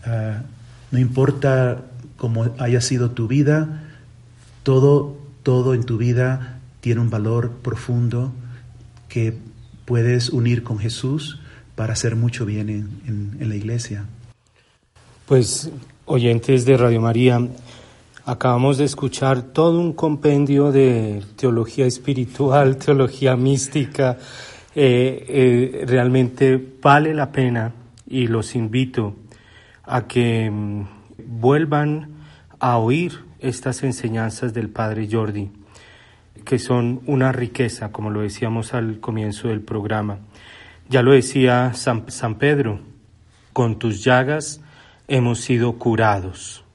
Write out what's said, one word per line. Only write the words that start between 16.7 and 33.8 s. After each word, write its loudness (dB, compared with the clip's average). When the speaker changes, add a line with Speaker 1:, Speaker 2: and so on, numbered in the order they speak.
Speaker 2:
Radio 4
María, 4
Acabamos 2
de 2
escuchar -2
todo 2
un -2
compendio 2
de 2
teología 0
espiritual, 2
<laughs> -10
teología 4
mística. 0
Eh, 2
eh, 2
realmente 4
vale 4
la -2
pena 0
y -2
los -2
invito -2
a -4
que, 0
mm, -6
vuelvan 0
a 2
oír 0
estas -6